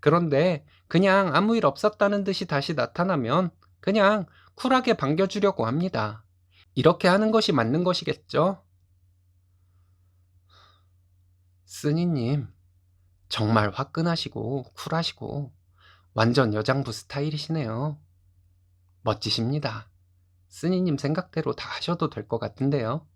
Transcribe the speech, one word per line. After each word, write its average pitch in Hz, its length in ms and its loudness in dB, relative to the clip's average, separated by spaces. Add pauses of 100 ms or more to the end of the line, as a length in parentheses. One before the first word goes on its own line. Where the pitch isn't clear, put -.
그런데 156 640 2 (220)
그냥 190 460 4
아무 214 220 2
일 220 100 2
없었다는 202 580 0
듯이 190 220 -2
다시 151 280 -2
나타나면 156 760 0 (300)
그냥 202 460 2 (280)
쿨하게 254 400 2
반겨주려고 185 720 0
합니다. 113 580 -2 (500)
이렇게 175 340 4
하는 208 220 4
것이 220 220 2
맞는 135 320 2
것이겠죠? 175 800 -2 (3000)
쓰니님, 147 840 -2 (800)
정말 107 420 2
화끈하시고 139 920 -4 (100)
쿨하시고 - 800 -6 (600)
완전 113 400 2
여장부 127 380 -2
스타일이시네요. 147 1040 -6 (1040)
멋지십니다. 113 880 -2 (580)
쓰니님 180 500 -2
생각대로 156 540 -4
다 - 160 -8
하셔도 - 420 -4
될 - 180 -12
것 117 100 -2
같은데요. 131 760 -4